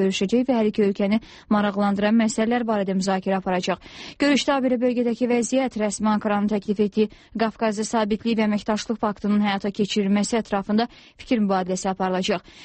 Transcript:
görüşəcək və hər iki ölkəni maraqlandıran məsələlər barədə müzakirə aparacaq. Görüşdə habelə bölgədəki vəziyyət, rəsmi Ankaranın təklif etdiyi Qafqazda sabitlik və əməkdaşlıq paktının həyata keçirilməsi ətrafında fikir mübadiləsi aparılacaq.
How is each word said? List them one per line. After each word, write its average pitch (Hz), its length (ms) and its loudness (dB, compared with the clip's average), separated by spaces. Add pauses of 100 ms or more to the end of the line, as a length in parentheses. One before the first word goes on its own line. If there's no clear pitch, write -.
görüşəcək 190 480 0
və 254 80 2
hər 214 160 2
iki 214 160 2
ölkəni 202 320 0 (320)
maraqlandıran 202 680 2
məsələlər 220 420 0
barədə 202 320 -2
müzakirə 190 460 0
aparacaq. 185 420 -2 (320)
Görüşdə 285 400 2
habelə 254 240 0
bölgədəki 240 540 0
vəziyyət, 240 500 0
rəsmi 214 300 0
Ankaranın 208 340 0
təklif 208 320 -2
etdiyi 214 320 0 (240)
Qafqazda 220 480 -2
sabitlik 220 560 0
və 214 80 2
əməkdaşlıq 214 560 -2
paktının 208 400 0
həyata 196 240 -2
keçirilməsi 202 720 0
ətrafında 214 480 -2 (320)
fikir 220 240 0
mübadiləsi 185 460 0
aparılacaq. 185 500 -2 (240)